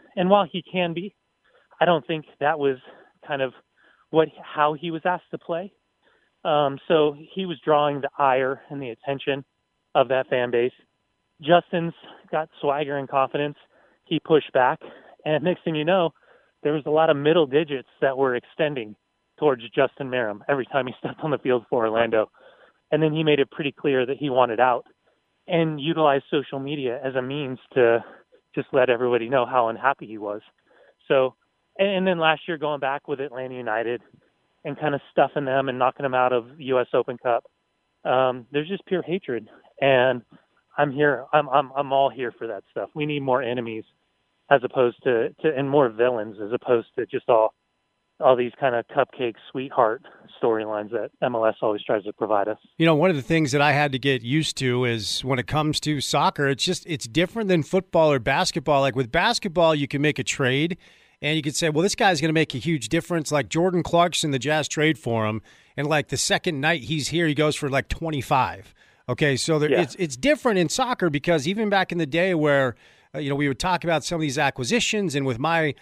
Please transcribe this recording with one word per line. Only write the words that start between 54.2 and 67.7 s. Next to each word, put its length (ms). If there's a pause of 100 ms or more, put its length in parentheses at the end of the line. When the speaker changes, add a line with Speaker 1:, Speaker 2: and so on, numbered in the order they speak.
Speaker 2:
used 340
to 280
is 380
when 140
it 80
comes 360
to 200
soccer, 460
it's 160
just, 240
it's 200
different 400
than 140
football 500
or 60
basketball. 640
Like, 140
with 160
basketball, 640
you 120
can 140
make 160
a 60
trade 540 (440)
and 140
you 80
could 120
say, 140
"Well, 140
this 120
guy's 260
gonna 120
make 220
a 40
huge 300
difference." 420
Like, 180
Jordan 340
Clarkson, 480
the 80
Jazz 280
trade 300
for 300
him, 140 (340)
and, 100
like, 220
the 100
second 420
night 240
he's 260
here, 180
he 80
goes 200
for, 140
like, 180